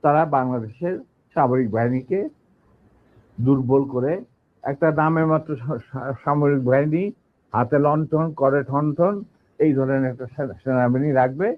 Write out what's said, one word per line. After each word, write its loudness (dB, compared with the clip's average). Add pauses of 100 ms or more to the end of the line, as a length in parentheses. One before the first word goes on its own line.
তারা 4
বাংলাদেশের -4 (340)
সামরিক 2
বাহিনীকে -2 (1120)
দুর্বল 2
করে -4 (380)
একটা 0
নামে 2
মাত্র -2
সা-, -8
সা-, -10 (100)
সামরিক 2
বাহিনী, 0 (420)
হাতে 0
লণ্ঠন, 0
করে 0
ঠনঠন, -2 (340)
এই 4
ধরনের 0
একটা -10
সে-, -8 (100)
সেনাবাহিনী 2
রাখবে। 0